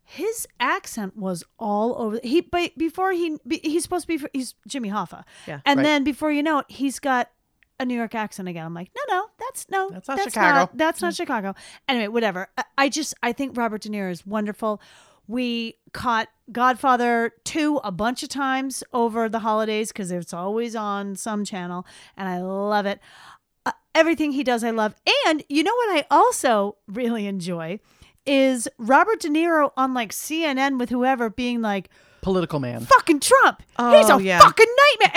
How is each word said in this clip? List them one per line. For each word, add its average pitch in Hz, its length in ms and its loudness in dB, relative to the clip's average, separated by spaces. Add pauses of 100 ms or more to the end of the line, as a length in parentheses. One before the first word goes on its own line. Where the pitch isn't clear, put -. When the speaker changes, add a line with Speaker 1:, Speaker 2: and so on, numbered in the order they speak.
Speaker 1:
his 427 440 -8 (120)
accent 247 580 -6
was 185 260 -6 (160)
all 220 420 -2
over. 220 220 -4
He, 277 180 0
but - 360 -4
before 370 340 -2
he, 339 260 -4 (100)
be-, 311 160 -6
he's 311 200 -2
supposed 359 200 -4
to - 40 -16
be, 330 100 -4
fr-, 269 160 -8
he's 262 220 -8 (120)
Jimmy 226 220 -6
Hoffa. 196 340 -6 (240)
Speaker 2:
Yeah. 143 180 -10
Speaker 1:
And 277 140 4
Speaker 3:
Right. 277 40 2
Speaker 1:
then 294 200 2
before 302 280 -2
you 294 120 0
know 311 160 0
it, 269 100 -6
he's 269 300 -6
got 254 300 -2 (500)
a 262 60 -4
New 247 100 -4
York 233 200 -6
accent 202 320 -6
again. 165 180 -10
I'm 165 80 -10
like, 175 220 -12
"No, 508 60 -8 (140)
no, 403 120 -2 (120)
that's, 508 300 -10
no, 381 200 -2
Speaker 3:
That's 185 180 -14
not 180 100 -4
Speaker 1:
that's 403 160 -4
Speaker 3:
Chicago. 214 260 4
Speaker 1:
not, 180 180 0
that's 311 240 0
not 339 120 -2
Speaker 2:
Mm. - 40 -8
Speaker 1:
Chicago." 220 380 -6 (320)
Anyway, 240 200 0
whatever. 208 400 -2 (100)
I, 254 60 -4 (140)
I 277 120 4
just, 294 240 -6 (100)
I 240 100 0
think 269 240 -6
Robert 214 240 -4
De 214 80 -14
Niro 202 220 -6
is 165 140 -10
wonderful. 208 540 -6 (460)
We 233 520 -6 (160)
caught 226 340 -2 (240)
Godfather 240 800 2 (140)
Two 302 380 0
a 208 80 -6
bunch 220 320 -4
of 285 60 -12
times 269 540 -4 (100)
over 233 360 0
the 226 100 -4
holidays 214 540 -2
'cause 180 180 -6
it's 175 220 -8
always 214 420 -4
on 202 400 -6
some 208 300 -6
channel, 180 400 -8 (320)
and 196 120 -8
I 180 120 -4
love 196 440 -2
it. 202 140 -4 (680)
Uh, - 60 -2 (240)
everything 311 380 2
he 277 100 -2
does, 233 220 0
I 233 60 -2
love. 214 220 -2 (340)
And 311 220 0
you 294 140 0
know 392 120 0
what 440 220 0
I 285 140 -2
also 269 640 2 (120)
really 226 380 -4
enjoy 180 540 -6 (460)
is 269 420 2 (100)
Robert 302 440 4
De 339 80 -4
Niro 311 460 2
on, 262 180 0
like, 233 200 -4
C 320 320 -6
N 277 140 0
N 269 180 0
with 247 120 -4
whoever 247 400 0
being 240 320 -4
like, 202 280 -4 (320)
Speaker 3:
Political 175 400 0
man. 120 240 -6
Speaker 1:
"Fucking 339 340 4
Trump. 466 420 6
He's 240 480 6
Speaker 2:
Oh, 277 80 8
Speaker 1:
a 196 40 4
Speaker 2:
yeah. 185 180 2
Speaker 1:
fucking 466 360 8 (240)
nightmare." 403 180 4